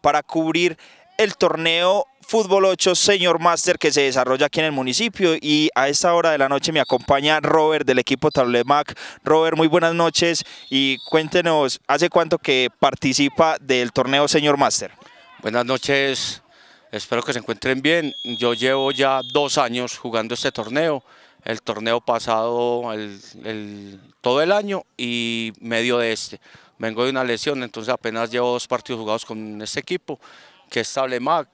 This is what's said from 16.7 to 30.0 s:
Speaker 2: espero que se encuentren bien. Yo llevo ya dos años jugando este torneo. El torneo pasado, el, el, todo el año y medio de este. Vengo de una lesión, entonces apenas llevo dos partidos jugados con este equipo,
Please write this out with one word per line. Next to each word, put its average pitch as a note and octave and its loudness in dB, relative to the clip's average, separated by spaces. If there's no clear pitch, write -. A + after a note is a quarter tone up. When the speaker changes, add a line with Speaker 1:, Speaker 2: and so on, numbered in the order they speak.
Speaker 2:
espero A#2 -4
que C#3+ -6
se B2 -4
encuentren C3 -4
bien. D#3 0
Yo A#2+ 0
llevo C3+ 0
ya C3+ 0
dos C#3+ 0
años B2 -2
jugando A2+ -4
este B2+ -4
torneo. C3+ -4
El A2+ -8
torneo A2+ -2
pasado, A#2+ -2
el, G#2 -10
el, G#2 -12
todo B2+ 2
el E3+ 2
año G3+ -2
y A#2 -4
medio A#2 -2
de A2+ 0
este. - -8
Vengo A2+ -4
de C3 0
una C3 -2
lesión, B2+ -2
entonces A2+ -6
apenas A2+ -4
llevo B2 0
dos B2 -6
partidos A#2+ -6
jugados A2 -4
con G#2+ -12
este A2 -8
equipo, D#3+ -8